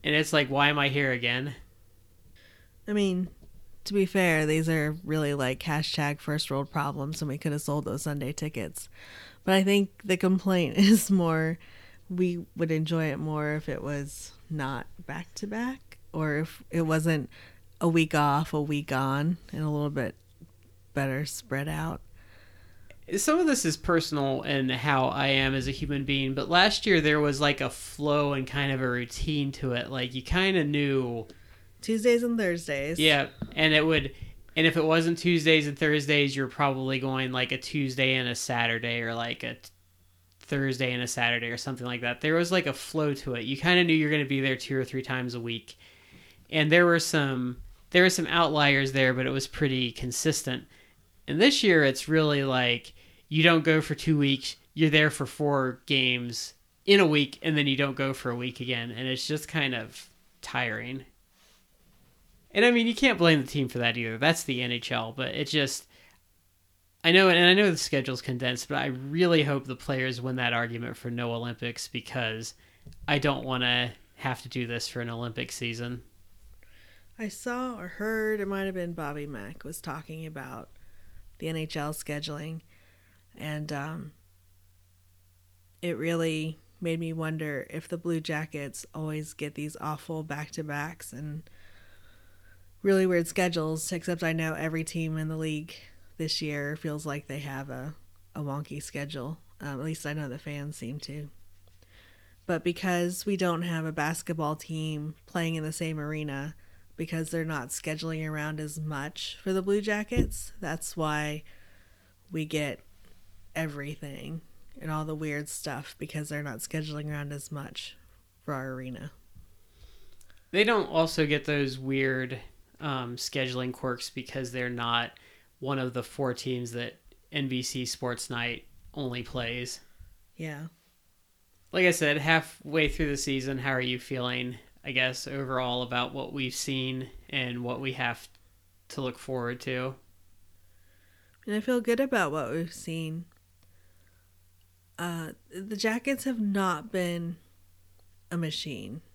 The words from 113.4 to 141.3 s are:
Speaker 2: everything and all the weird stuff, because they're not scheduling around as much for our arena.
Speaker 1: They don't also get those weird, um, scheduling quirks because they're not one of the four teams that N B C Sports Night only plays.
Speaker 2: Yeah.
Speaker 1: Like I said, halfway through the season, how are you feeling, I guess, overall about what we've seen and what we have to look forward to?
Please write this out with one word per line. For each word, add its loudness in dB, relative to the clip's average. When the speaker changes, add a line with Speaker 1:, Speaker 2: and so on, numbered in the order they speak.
Speaker 2:
everything -8
and -8
all -4
the -4
weird -6
stuff, -10
because -6
they're -6
not -8
scheduling -6
around -6
as -12
much -10
for -4
our -6
arena. -10
Speaker 1:
They 4
don't 4
also 2
get 0
those 0
weird, -2
um, -6
scheduling -4
quirks -6
because -8
they're -4
not 0
one 0
of -2
the -2
four -2
teams -4
that -8
N -2
B -2
C -4
Sports -6
Night -6
only -6
plays. -6
Speaker 2:
Yeah. -10
Speaker 1:
Like 4
I 8
said, 2
halfway 2
through 0
the 0
season, -2
how -4
are 0
you -2
feeling, -4
I -8
guess, 0
overall -2
about -2
what -8
we've -4
seen -4
and -4
what -4
we -4
have -6
to -10
look -4
forward -4
to? -4